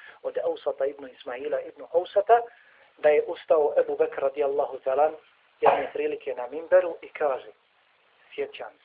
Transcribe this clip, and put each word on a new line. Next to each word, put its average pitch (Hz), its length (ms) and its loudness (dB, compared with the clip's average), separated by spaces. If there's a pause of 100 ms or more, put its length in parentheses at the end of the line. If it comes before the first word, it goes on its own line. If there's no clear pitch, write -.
(220)
od - 220 -6
Ausata - 420 -4
ibn 143 220 -8
Ismaila 131 520 -8
ibn 131 320 -14
Ausata, 196 480 4 (580)
da 151 100 4
je 151 180 6
ustao 160 500 0
Ebu 147 200 2
Bekr, 156 240 -2
radijallahu 139 640 -2
ta'ala, 143 280 2 (480)
jedne - 320 2
prilike 147 420 -4
na 123 120 -8
minberu 165 560 2
i 151 60 -18
kaže: 131 420 -4 (840)
"Sjećam 123 380 -10 (120)